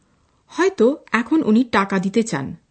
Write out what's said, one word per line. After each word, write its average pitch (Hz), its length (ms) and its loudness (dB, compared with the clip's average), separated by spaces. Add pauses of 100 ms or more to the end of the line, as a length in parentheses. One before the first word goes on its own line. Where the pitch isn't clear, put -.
(480)
"হয়তো 320 640 0
এখন 247 320 0
উনি 220 200 2
টাকা 196 360 -2
দিতে 196 240 0
চান।" 135 320 -8 (160)